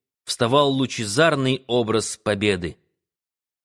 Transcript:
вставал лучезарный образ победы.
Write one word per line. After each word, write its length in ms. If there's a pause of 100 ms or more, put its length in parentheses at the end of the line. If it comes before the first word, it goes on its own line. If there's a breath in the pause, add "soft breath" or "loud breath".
(240)
вставал 460
лучезарный 960
образ 500
победы. 600 (880)